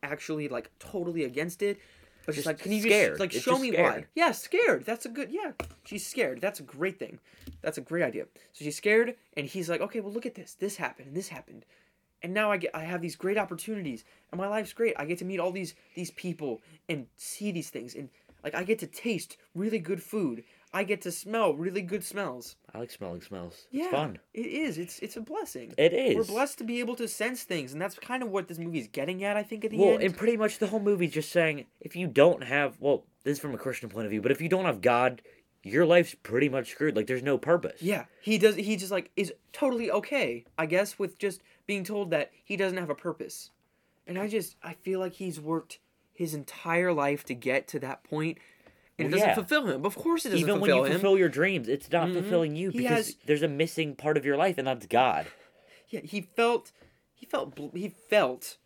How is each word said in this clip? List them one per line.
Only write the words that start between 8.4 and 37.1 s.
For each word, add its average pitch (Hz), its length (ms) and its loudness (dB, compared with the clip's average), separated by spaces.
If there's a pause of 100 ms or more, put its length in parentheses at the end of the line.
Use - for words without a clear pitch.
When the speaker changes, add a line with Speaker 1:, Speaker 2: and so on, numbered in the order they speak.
Speaker 1:
So - 120 -16
she's 147 120 -6
scared, 226 380 4 (220)
and 147 100 -4
he's 175 240 -6
like, 170 100 0
"Okay, 208 200 -4
well, 202 120 -10
look 233 140 -6
at 233 80 -8
this. 170 200 -16
This 196 220 -6
happened, 135 320 -8
and 139 80 -8
this 190 120 -6
happened. - 360 -18 (580)
And 175 120 -6
now 214 160 2
I 202 60 2
get, - 180 -4
I 160 80 -6
have 175 180 -4
these 165 140 -6
great 196 240 0
opportunities, 185 680 -6 (280)
and 175 80 -6
my 196 80 -2
life's 208 240 -4
great. 226 260 0
I 143 60 -4
get 170 140 -4
to 180 60 -8
meet 190 140 -4
all 180 140 0
these, 185 220 -6 (200)
these 175 160 -6
people 151 520 -6 (260)
and 143 180 -4 (100)
see - 360 -8
these 170 180 -6
things, 123 240 -12
and, 139 140 -12 (340)
like, 147 140 -8
I 180 80 -4
get 220 160 0
to 165 80 -8
taste - 480 -4 (180)
really 214 240 -2
good 170 240 -4
food. 147 400 -4 (300)
I 196 120 -2
get 175 180 -4
to 175 100 -6
smell 202 420 0
really 180 280 -4
good 180 220 -4
smells." 139 520 -8 (180)
Speaker 2:
I 110 60 -8
like 120 100 -8
smelling 87 320 -8
smells. 87 480 -12
Speaker 1:
Yeah, 277 140 -4
Speaker 2:
It's 370 80 -2
fun. 127 260 -2 (160)
Speaker 1:
it 226 120 -6
is. 269 320 -4
It's, 175 200 -10
it's - 180 -10
a 233 40 -10
blessing. 220 580 -10
Speaker 2:
It 165 160 8
is. 254 220 4
Speaker 1:
We're 220 80 2 (100)
blessed 269 240 0
to 233 60 -8
be 240 160 -4
able 240 160 -2
to 240 120 -4
sense 240 360 -4
things, 139 280 -4
and 151 80 -8
that's 185 180 -6
kind 254 240 -6
of 233 80 -6
what 190 180 -2
this 170 100 -10
movie 170 220 -4
is 110 80 -10
getting 180 360 -4
at, 202 120 0
I 214 60 0
think, 214 220 -8
at 220 60 0
the - 80 -4
Speaker 2:
Well, 185 160 8
Speaker 1:
end. 214 80 2
Speaker 2:
and 180 140 2
pretty 226 200 2
much 214 220 0
the 214 80 2
whole 214 140 0
movie 202 260 4
is 147 60 -2
just - 200 -4
saying, 160 320 2 (160)
if - 160 -12
you 180 100 -4
don't 139 380 8
have, 131 360 0
well, 139 240 2 (200)
this 143 140 0
is - 20 -10
from 143 140 -6
a 110 40 -8
Christian 123 300 -6
point 113 180 -6
of 101 40 -4
view, 107 100 0
but 104 120 2
if 139 100 2
you 165 80 -2
don't 185 160 2
have 120 160 0
God, 123 400 4 (400)
your 131 240 4
life's 170 280 6
pretty 131 360 2
much 127 220 -4
screwed. 147 240 0
Like, 107 100 2
there's 127 160 -2